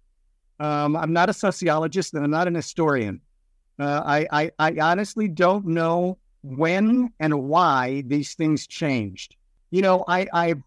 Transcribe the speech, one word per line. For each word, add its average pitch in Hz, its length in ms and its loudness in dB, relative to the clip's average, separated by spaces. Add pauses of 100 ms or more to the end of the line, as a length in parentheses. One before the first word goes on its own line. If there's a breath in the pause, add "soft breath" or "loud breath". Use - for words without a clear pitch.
(600)
Um, 147 360 0
I'm 160 160 -2
not 175 180 4
a 190 40 0
sociologist 160 800 -2
and 147 120 -4
I'm 143 60 0
not 170 180 0
an 170 60 -2
historian. 139 640 -2 (580)
Uh, 143 260 -2
I, 147 280 2
I, 151 260 0
I 160 220 0
honestly 202 480 0
don't 180 380 2
know 170 520 0 (240)
when 196 800 0
and 151 240 0
why 139 640 2
these 143 280 -2
things 156 320 0
changed. 117 680 -6 (340)
You 185 120 2
know, 185 260 4
I, 185 240 0
I've 170 340 0